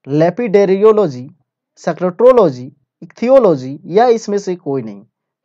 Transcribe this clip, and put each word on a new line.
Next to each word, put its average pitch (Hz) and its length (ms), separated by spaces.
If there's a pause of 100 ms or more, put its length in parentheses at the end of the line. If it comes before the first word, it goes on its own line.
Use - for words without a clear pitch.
लेपिडेरियोलॉजी, 185 1200 (540)
सेक्रेटोलॉजी, 175 880 (300)
इक्थियोलॉजी 175 840
या 196 220
इसमें 220 280
से 196 200
कोई 139 240
नहीं। 104 220 (420)